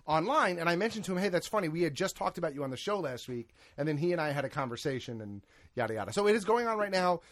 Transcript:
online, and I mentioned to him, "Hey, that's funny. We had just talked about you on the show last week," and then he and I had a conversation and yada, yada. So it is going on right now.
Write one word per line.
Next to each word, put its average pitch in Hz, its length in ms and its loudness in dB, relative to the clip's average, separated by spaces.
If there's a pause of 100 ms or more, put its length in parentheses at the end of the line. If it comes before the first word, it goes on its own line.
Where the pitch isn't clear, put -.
online, 180 540 2
and 165 100 2
I 175 60 4
mentioned 214 300 0
to 190 80 -2
him, 180 60 0
"Hey, 202 100 2
that's 175 180 0
funny. 196 220 0
We 165 140 0
had 151 120 2
just 185 220 -2
talked 190 200 -2
about 165 160 -2
you 139 120 -4
on 135 40 -4
the 131 60 -6
show 196 240 -2
last 131 300 -6
week," 120 240 -8 (240)
and 147 100 0
then 151 100 0
he 175 140 2
and 170 80 2
I 151 120 0
had 139 120 -2
a 135 60 -4
conversation 123 720 -4
and 101 200 -10 (340)
yada, 113 180 0
yada. 104 180 -4
So 202 160 2
it 214 80 6
is 214 80 0
going 233 240 2
on 220 100 0
right 202 140 -2
now. 180 300 2 (100)